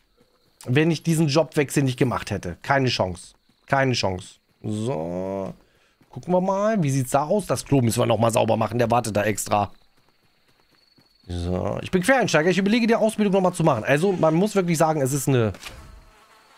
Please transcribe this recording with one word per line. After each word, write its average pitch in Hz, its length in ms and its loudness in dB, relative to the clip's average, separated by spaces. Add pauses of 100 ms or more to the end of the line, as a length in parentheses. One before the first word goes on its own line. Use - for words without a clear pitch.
(680)
wenn 151 260 2
ich 151 100 -4
diesen 165 240 2
Jobwechsel 147 560 0
nicht 131 160 0
gemacht 117 320 -2
hätte. 87 320 -6
Keine 135 280 2
Chance. 92 440 -4 (320)
Keine 135 280 0
Chance. 95 420 -4 (260)
So. 98 880 -6 (580)
Gucken 147 220 -6
wir 180 80 4
mal. 196 440 0
Wie 139 60 0
sieht's 135 200 -2
da 139 140 0
aus? 180 220 0
Das 131 180 -4
Klo 139 180 2
müssen 113 160 0
wir 117 80 2
nochmal 113 260 2
sauber 113 240 2
machen. 110 220 -2
Der 117 140 2
wartet 113 240 0
da 104 80 0
extra. 104 480 -2 (1500)
So. 90 560 -4
Ich - 80 -10
bin 180 140 0
Quereinsteiger. 185 460 2
Ich 180 80 0
überlege, 214 280 2
die 226 80 2
Ausbildung 214 380 0
nochmal 180 200 2
zu 165 120 -2
machen. 131 180 2
Also, 147 300 2
man 160 220 2
muss 196 200 2
wirklich 175 240 0
sagen, 156 240 2
es 131 100 0
ist 143 140 -4
eine 117 280 2 (1040)